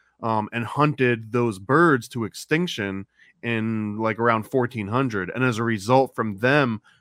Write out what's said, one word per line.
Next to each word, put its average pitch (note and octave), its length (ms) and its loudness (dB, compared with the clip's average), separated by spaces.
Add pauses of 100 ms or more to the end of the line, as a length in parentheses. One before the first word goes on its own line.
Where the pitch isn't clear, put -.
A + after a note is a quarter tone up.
(220)
um, A2 300 0
and A#2 140 -4
hunted B2 640 0
those A#2 280 0
birds C#3 500 4
to A#2 160 -4
extinction G2+ 800 -4 (360)
in, A2 560 -2
like, A2 220 -2
around A2+ 240 2
fourteen A#2+ 440 -2
hundred. A2 460 -2
And B2+ 120 0
as A#2 140 0
a A#2 40 0
result A#2 520 2
from G#2+ 240 -4
them B2+ 420 2 (200)